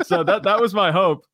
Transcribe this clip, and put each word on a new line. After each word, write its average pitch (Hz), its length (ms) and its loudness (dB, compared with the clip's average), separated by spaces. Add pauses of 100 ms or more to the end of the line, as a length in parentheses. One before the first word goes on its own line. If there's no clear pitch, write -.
So 165 200 -2
that, 185 200 0
that 208 160 0
was 226 140 0
my 190 180 2
hope. 170 420 0